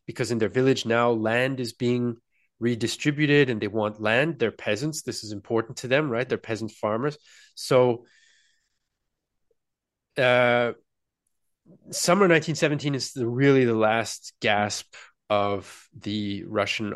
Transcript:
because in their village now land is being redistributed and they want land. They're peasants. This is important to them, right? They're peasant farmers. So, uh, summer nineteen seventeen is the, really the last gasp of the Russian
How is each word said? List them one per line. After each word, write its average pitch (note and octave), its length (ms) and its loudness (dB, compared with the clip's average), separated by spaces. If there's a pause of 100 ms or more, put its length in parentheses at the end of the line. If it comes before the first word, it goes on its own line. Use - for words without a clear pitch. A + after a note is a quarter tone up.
because A#2 240 -6
in A#2+ 80 -2
their G#2+ 120 0
village B2+ 360 2
now A#2 240 2
land A#2+ 500 0
is A#2 140 -6
being A#2+ 420 -2 (440)
redistributed C#3 880 0
and A2 100 -2
they G#2+ 80 -4
want G#2+ 320 -4
land. B2 380 0
They're A2 140 0
peasants. C3+ 500 -4
This - 220 -10
is G#2+ 80 -12
important A2+ 460 -4
to C3 100 -12
them, C#3+ 200 2
right? B2 220 -4
They're A2+ 80 -2
peasant A2 320 -6
farmers. A2+ 480 -4 (380)
So, B2+ 500 2 (2000)
uh, A#2+ 560 2 (1160)
summer F#3 380 2
nineteen D#3+ 260 2
seventeen D3 400 -2
is B2+ 200 -6
the, A#2+ 140 -4
really C3 380 4
the A#2 80 2
last A2 640 0
gasp G#2 540 -2 (380)
of G2+ 560 -2 (120)
the G2+ 460 -6
Russian G2+ 500 -4